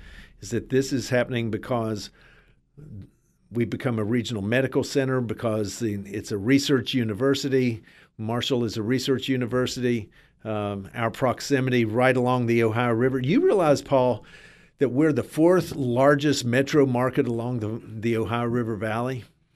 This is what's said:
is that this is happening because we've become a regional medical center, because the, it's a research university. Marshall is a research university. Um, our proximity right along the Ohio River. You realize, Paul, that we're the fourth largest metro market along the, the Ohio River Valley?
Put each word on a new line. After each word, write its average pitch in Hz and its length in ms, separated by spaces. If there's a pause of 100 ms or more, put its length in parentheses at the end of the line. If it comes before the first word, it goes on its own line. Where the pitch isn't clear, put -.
(400)
is 101 100
that 107 180
this 135 240
is 127 160
happening 120 420
because 110 600 (1400)
we've 113 180
become 120 300
a 107 60
regional 113 380
medical 127 420
center, 131 360
because 110 600
the, 110 140 (120)
it's 101 260
a 104 60
research 131 560
university. 127 880 (340)
Marshall 120 480
is 107 120
a 110 60
research 127 460
university. 123 800 (360)
Um, 101 500
our 117 160
proximity 127 760
right 123 320
along 123 300
the 117 160
Ohio 117 300
River. 131 260
You 156 260
realize, 170 380
Paul, 127 420 (540)
that 131 120
we're 147 220
the 120 120
fourth 170 500
largest 139 680
metro 135 420
market 123 400
along 120 320
the, 107 260
the 110 320
Ohio 113 280
River 117 320
Valley? 110 480 (320)